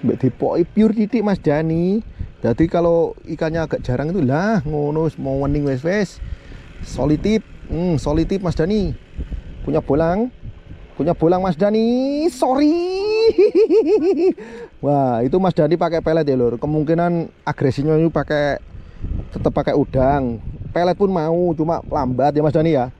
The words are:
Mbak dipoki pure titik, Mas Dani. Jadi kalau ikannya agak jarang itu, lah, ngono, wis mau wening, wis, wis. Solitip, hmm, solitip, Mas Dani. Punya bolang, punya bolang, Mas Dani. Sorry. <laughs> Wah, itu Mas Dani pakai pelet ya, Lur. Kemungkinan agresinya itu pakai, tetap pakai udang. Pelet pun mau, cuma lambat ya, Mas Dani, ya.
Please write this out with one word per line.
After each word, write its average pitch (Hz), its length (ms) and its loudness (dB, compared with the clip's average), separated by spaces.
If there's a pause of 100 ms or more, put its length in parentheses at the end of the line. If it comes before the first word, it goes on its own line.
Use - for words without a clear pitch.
Mbak 120 160 2
dipoki - 480 0
pure 214 300 2
titik, 208 260 0
Mas 202 160 0
Dani. 165 640 0 (420)
Jadi 120 240 2
kalau 170 560 2
ikannya 160 400 -4
agak 147 160 -4
jarang 127 320 -2
itu, 196 80 -2
lah, 170 460 2
ngono, 151 420 -2
wis 151 80 -4
mau 135 280 -2
wening, 143 200 0
wis, 135 160 0
wis. 180 400 -2 (640)
Solitip, 151 560 0 (320)
hmm, 170 240 0
solitip, 160 480 0
Mas 175 140 -2
Dani. 180 340 0 (720)
Punya 151 160 0
bolang, 165 480 0 (720)
punya 160 180 0
bolang, 175 240 2
Mas 185 160 -2
Dani. 240 720 0
Sorry. 294 540 2
<laughs> 403 2000 2
Wah, 135 400 2
itu 135 160 2
Mas 185 160 2
Dani 165 240 2
pakai 165 240 0
pelet 160 240 2
ya, 135 80 2
Lur. 120 240 2
Kemungkinan 160 720 0 (160)
agresinya 143 480 0
itu 160 160 4
pakai, 147 480 0 (720)
tetap - 240 -2
pakai 147 160 0
udang. 131 640 0 (400)
Pelet 175 220 0
pun 202 100 0
mau, 175 480 0
cuma 160 320 -2
lambat 143 480 0
ya, 151 80 2
Mas 151 80 2
Dani, 156 240 2
ya. 123 240 0